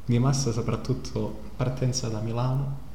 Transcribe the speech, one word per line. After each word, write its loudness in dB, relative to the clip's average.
Di 4
massa 2
soprattutto 0
partenza 0
da -2
Milano. 0